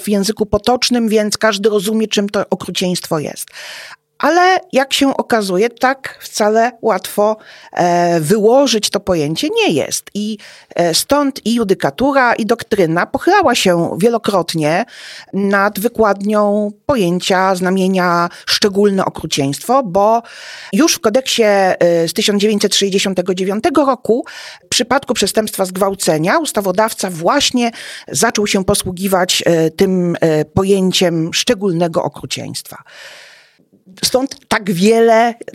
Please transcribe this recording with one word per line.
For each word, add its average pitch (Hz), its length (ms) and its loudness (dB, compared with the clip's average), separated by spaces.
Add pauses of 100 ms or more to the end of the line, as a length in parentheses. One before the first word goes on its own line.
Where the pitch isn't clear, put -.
w - 80 -6
języku 208 360 0
potocznym, 240 640 0
więc 208 280 0
każdy 214 320 0
rozumie, 214 380 0
czym 202 220 -2
to 202 200 -4
okrucieństwo 180 720 -4
jest. - 280 -10 (720)
Ale 359 380 4 (160)
jak 269 200 0
się 269 240 0
okazuje, 214 520 0
tak 262 520 -4
wcale 226 500 0 (100)
łatwo, 214 560 -2 (360)
e, 175 460 2
wyłożyć 220 720 2
to 202 100 -4
pojęcie 165 560 -2
nie 415 160 2
jest. - 420 -4
I, 208 240 -6 (380)
e, 170 180 2
stąd 277 520 0
i 220 80 2
judykatura, 233 800 0
i 220 120 -2
doktryna 196 600 0
pochylała 320 500 2
się 170 420 0
wielokrotnie 180 880 0 (480)
nad 196 460 0
wykładnią 208 920 0 (140)
pojęcia, 190 720 2
znamienia 180 720 0 (160)
szczególne 196 600 2
okrucieństwo, 156 800 -2
bo 208 380 2 (520)
już 285 200 2
w - 60 -6
kodeksie, 233 440 0
e, 196 320 4 (320)
z 165 60 -8
tysiąc 202 280 0
dziewięćset 208 340 2
sześćdziesiątego 190 580 -2
dziewiątego 220 520 0
roku 254 400 0 (400)
w - 40 -20
przypadku 247 440 -2
przestępstwa 208 520 -2
zgwałcenia 185 760 0
ustawodawca 214 680 -2
właśnie 233 640 0 (360)
zaczął 214 400 0
się 190 180 -2
posługiwać, 190 800 -2
e, 160 240 2
tym, 180 520 0
e, 156 240 2
pojęciem 185 880 0
szczególnego 175 680 0
okrucieństwa. - 800 -10 (1200)
Stąd - 440 -4
tak 220 240 -2
wiele, 226 640 4 (220)